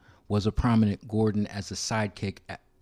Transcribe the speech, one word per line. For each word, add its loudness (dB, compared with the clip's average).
was 0
a 0
prominent 2
Gordon 0
as -10
a -8
sidekick -4
a-, -12